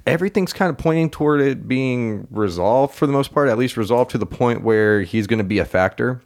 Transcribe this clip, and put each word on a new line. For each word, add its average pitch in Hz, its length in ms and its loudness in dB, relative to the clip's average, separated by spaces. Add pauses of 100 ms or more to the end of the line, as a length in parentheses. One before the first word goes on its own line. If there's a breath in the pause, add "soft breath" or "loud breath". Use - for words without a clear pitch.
Everything's 185 460 0
kinda 180 220 0
pointing 160 360 0
toward 147 300 0
it 135 280 -2
being 123 640 -2
resolved 104 640 0
for 156 120 0
the 139 60 0
most 139 220 0
part, 143 140 2
at 131 100 2
least 127 180 -2
resolved 120 360 0
to 120 60 0
the 104 80 -2
point 120 360 -2
where 107 400 4
he's 104 240 -2
gonna 110 180 0
be 98 140 0
a 87 60 2
factor. 117 600 0